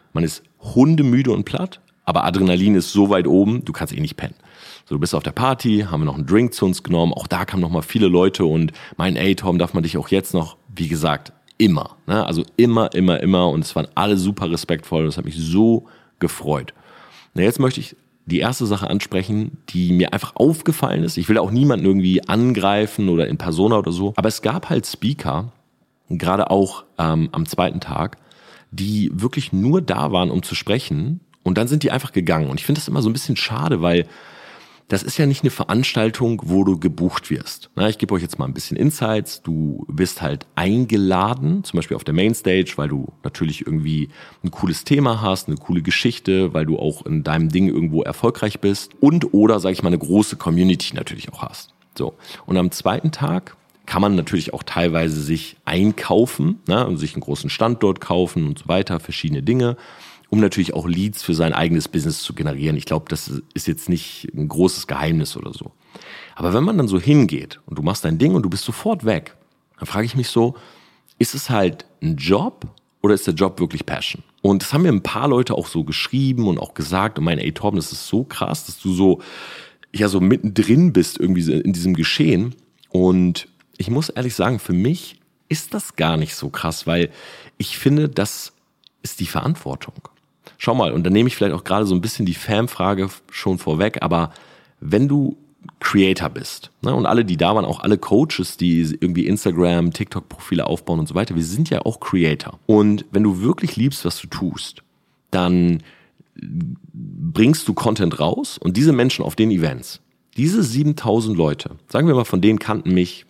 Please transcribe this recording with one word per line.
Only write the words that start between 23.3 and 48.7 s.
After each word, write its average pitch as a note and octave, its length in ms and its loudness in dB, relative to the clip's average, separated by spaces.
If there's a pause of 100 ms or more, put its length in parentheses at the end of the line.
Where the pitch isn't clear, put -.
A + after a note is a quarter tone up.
Persona F2+ 420 2
oder F2+ 140 0
so, G2 240 -2
aber G2 120 2
es - 120 -4
gab C3 280 -2
halt C3 180 0
Speaker, G#2+ 640 -4 (560)
gerade F2+ 420 0
auch, G2 340 2 (140)
ähm, D#2+ 320 2
am D#2+ 160 -2
zweiten - 340 -2
Tag, - 360 -6 (560)
die G2+ 400 0
wirklich A#2 400 -4
nur B2 300 2
da D2+ 280 -2
waren, F2+ 200 2
um F2+ 120 0
zu - 140 -8
sprechen A2 640 -2 (240)
und F2+ 120 0
dann A2+ 120 2
sind D3+ 160 0
die - 80 0
einfach C3 200 -6
gegangen. D#2+ 380 2
Und C#2 80 -4
ich - 80 -10
finde D3+ 140 0
das - 80 -8
immer C#3+ 140 0
so A2 80 2
ein - 20 0
bisschen B2 240 -4
schade, B2 440 -2
weil F2 260 4 (800)
das G2 140 -2
ist - 140 -8
ja D#3+ 80 2
nicht C#3 180 2
eine C3 80 2
Veranstaltung, A#2 920 0
wo F#2 180 4
du F#2+ 160 4
gebucht E2+ 520 -2
wirst. - 440 -8
Na, G2+ 140 2
ich G#2+ 80 -2
gebe - 160 -4
euch F#2 80 0
jetzt E2 180 -6
mal C#2 60 -4
ein C2+ 80 -6
bisschen - 240 -8
Insights. A2 640 -2
Du D#2 480 -4
wirst E2+ 320 -2
halt C#2+ 260 -6 (100)
eingeladen, A2 1080 0
zum - 140 -4
Beispiel - 180 -4
auf - 80 -12
der D2 80 -4
Mainstage, F#2+ 640 2
weil D2 120 -2
du C#2 220 -4 (120)
natürlich D#2 440 -6
irgendwie D#2 440 -2 (320)
ein F2+ 80 -4
cooles - 340 -4
Thema C3 380 2
hast, F#2+ 260 -2
eine D2+ 80 -2
coole F2 240 -2
Geschichte, F#2+ 720 0
weil D#2 140 0
du D#2 120 0
auch - 280 -4
in D#2 180 -2
deinem D#2+ 240 2
Ding F#2 200 2
irgendwo D#2+ 340 0
erfolgreich - 580 -2
bist - 400 -2